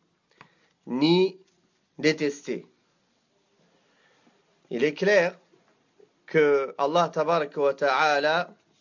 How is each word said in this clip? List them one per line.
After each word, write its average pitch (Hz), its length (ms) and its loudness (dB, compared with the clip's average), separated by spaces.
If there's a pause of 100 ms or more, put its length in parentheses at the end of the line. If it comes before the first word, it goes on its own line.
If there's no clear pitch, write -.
(880)
ni 170 520 0 (600)
détesté." 147 680 -4 (2000)
Il 123 140 -4
est 151 100 0
clair 185 440 0 (880)
que 143 540 2
Allah 160 320 0
Tabaraka 156 500 -2
wa 139 140 2
Ta'ala, 147 800 0 (260)